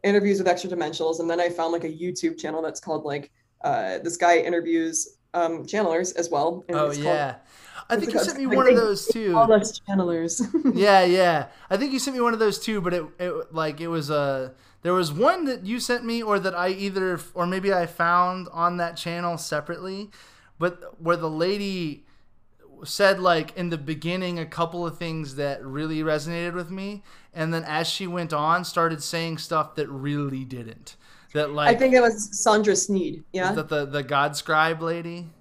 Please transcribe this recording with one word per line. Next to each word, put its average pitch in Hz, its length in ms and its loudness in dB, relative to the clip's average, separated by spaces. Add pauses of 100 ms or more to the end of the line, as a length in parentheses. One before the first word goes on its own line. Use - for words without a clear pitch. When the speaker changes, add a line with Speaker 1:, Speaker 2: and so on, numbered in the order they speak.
Speaker 1:
interviews 202 340 4
with 185 100 2
extra 180 220 0
dimensionals, 165 520 -2
and 165 60 0
then 170 120 0
I 175 100 2
found, 170 240 -2
like, 170 120 -4
a 160 60 -6
YouTube 165 480 -4
channel 156 220 -6
that's 156 180 -8
called, 151 240 -6
like, 143 280 -8 (320)
uh, 107 400 -2
this 170 140 -6
guy 175 200 6
interviews, 165 800 0 (160)
um, 165 320 -2
channelers 180 520 0
as 170 120 -2
well. 165 400 0
And 165 80 -2
Speaker 2:
Oh, 151 120 2
Speaker 1:
it's 143 80 -4
called, 147 180 -2
Speaker 2:
yeah. 139 200 -2 (540)
I 233 60 2
Speaker 1:
it's 214 60 0
Speaker 2:
think 339 120 -4
you - 60 2
Speaker 1:
called, - 80 0
Speaker 2:
sent 294 120 -6
me 269 60 -2
Speaker 1:
like, 254 120 2
Speaker 2:
one 262 100 8
of 254 80 10
Speaker 1:
they 240 40 6
Speaker 2:
those 214 280 0
too. 220 260 0
Speaker 1:
call 220 200 8
us 214 260 2
channelers. 175 600 0 (300)
<laughs> 175 40 0
Speaker 2:
Yeah, 190 280 8
yeah. 175 440 4 (240)
I 196 60 2
think 262 160 0
you 262 60 0
sent 262 160 -4
me 247 60 0
one 233 120 4
of 220 60 -4
those 208 200 2
too, 214 220 -2
but 175 120 0
it, 170 120 -2 (120)
it, 165 380 -6
like, 156 260 -4
it 170 60 -6
was, 156 240 -2
uh, 135 380 0 (340)
there 175 100 2
was 175 180 2
one 302 340 2
that 233 200 -4
you 233 140 -4
sent 240 260 -4
me 233 160 -2
or 214 180 2
that 180 160 -2
I 180 140 0
either, 190 500 -2 (140)
or 175 140 -2
maybe 190 260 0
I 180 140 2
found 180 640 2
on 175 260 0
that 170 200 -4
channel 170 400 -4
separately, 180 720 -8 (480)
but 180 420 -4
where 170 160 2
the 160 120 -2
lady 180 760 -2 (800)
said, 190 360 4
like, 170 380 2
in 175 120 -4
the 165 80 -2
beginning 170 640 -4
a 160 60 -6
couple 170 400 -4
of 165 120 -6
things 160 380 -6
that 139 300 -4
really 156 360 -4
resonated 165 520 -2
with 175 180 -6
me, 196 320 -10 (300)
and 165 200 -2
then 165 100 -2
as 156 240 -2
she - 200 -6
went 175 260 -4
on, 160 320 2
started 165 360 0
saying 165 380 -4
stuff 156 360 -4
that 151 140 -2
really 139 560 -4
didn't. - 500 -14 (380)
That, 147 180 0
like, 147 240 4
Speaker 1:
I - 20 -4
think 262 160 6
it 247 80 8
was 220 400 0
Sandra 208 340 6
Sneed. 175 480 -2 (100)
Yeah. 185 160 0
Speaker 2:
is 208 80 -2
that 156 120 -6
the, 147 160 0
the 143 180 -4
God 143 340 0
scribe 160 440 0
lady? 170 460 -6 (140)